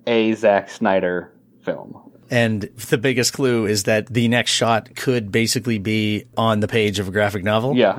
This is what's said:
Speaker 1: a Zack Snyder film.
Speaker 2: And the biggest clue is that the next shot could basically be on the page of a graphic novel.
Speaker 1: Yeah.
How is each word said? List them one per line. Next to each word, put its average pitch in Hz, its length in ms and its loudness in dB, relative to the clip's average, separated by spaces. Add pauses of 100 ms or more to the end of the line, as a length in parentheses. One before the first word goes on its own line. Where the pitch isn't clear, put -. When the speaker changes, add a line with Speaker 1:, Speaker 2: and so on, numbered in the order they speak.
Speaker 1:
a 113 280 2
Zack 104 360 2
Snyder 90 640 0 (300)
film. - 380 -10 (320)
Speaker 2:
And 110 300 0 (260)
the 156 80 2
biggest 123 360 0
clue 120 340 0
is 104 180 0
that 107 220 0
the 117 220 0
next 117 240 0
shot 113 420 0
could 117 380 -4
basically 113 460 0
be 107 480 -2 (100)
on 113 240 2
the 104 80 0
page 104 320 0
of 92 80 -6
a - 20 -6
graphic 101 320 0
novel. 113 340 0
Speaker 1:
Yeah. 107 220 4